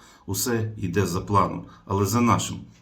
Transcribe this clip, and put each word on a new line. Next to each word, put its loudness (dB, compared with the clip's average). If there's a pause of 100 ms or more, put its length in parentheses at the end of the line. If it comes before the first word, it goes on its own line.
(260)
Усе -2
йде 0
за -2
планом, 0 (220)
але 2
за 2
нашим 2 (260)